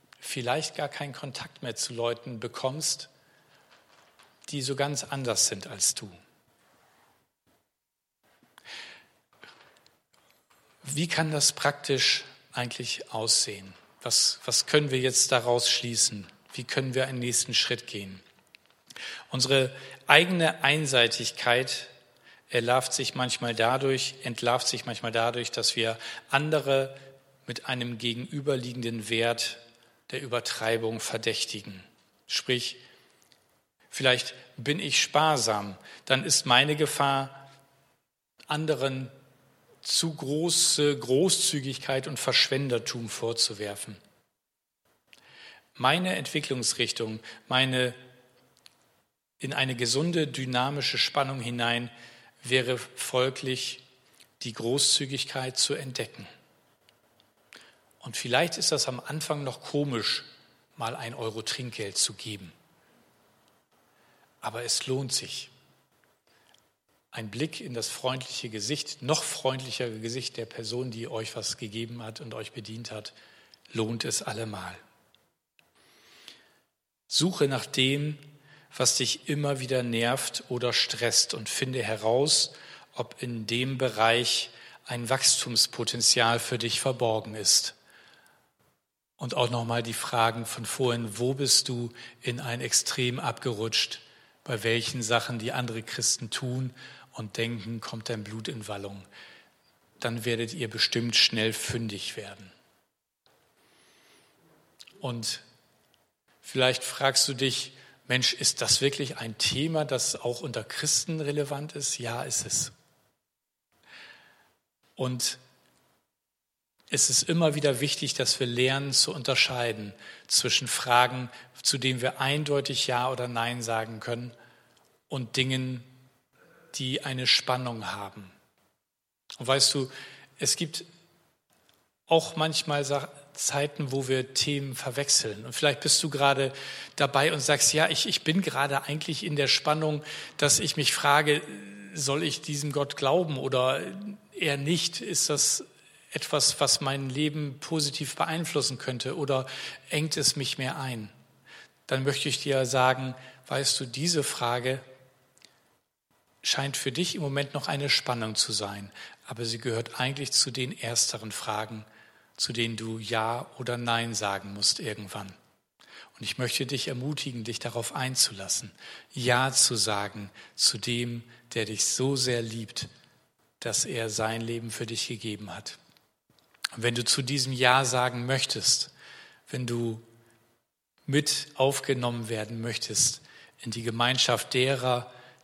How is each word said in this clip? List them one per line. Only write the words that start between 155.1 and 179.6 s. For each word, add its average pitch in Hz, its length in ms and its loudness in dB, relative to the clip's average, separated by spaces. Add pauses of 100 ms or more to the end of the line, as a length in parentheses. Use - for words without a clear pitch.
scheint 135 340 0
für 135 140 -2
dich 165 240 -2
im 185 60 -6
Moment 139 320 -2
noch 139 140 -4
eine 139 220 -2
Spannung 113 460 0
zu - 160 2
sein, 101 400 -4 (360)
aber 120 180 -6
sie 113 120 -4
gehört 113 420 -4
eigentlich 135 320 -2
zu - 200 2
den 127 260 -4
ersteren 113 540 -2
Fragen, 107 540 -4 (500)
zu - 180 -2
denen 117 220 0
du 113 240 -6
Ja 113 460 0 (120)
oder 120 200 -2
Nein 117 360 0
sagen 101 400 -2
musst - 260 2
irgendwann. 104 540 -8 (840)
Und - 60 -12
ich - 140 -6
möchte 127 280 -2
dich 127 220 -4
ermutigen, 131 560 -4
dich 113 160 -6
darauf 117 360 -4
einzulassen, 107 760 -2 (400)
Ja 127 400 4
zu - 240 4
sagen 101 540 0 (260)
zu - 220 2
dem, 120 460 -4 (300)
der 113 120 0
dich 104 200 -2
so 139 300 2
sehr 120 260 2
liebt, 113 480 -8 (720)
dass - 260 0
er 117 240 -2
sein 110 320 0
Leben 117 300 -4
für 117 140 -6
dich 113 220 -4
gegeben 104 480 -8
hat. - 220 -12 (960)
Und 113 80 -4
wenn 120 120 2
du 123 80 -2
zu - 180 2
diesem 131 320 -2
Ja 127 320 6
sagen 123 400 0
möchtest, - 640 0 (580)
wenn 127 160 -4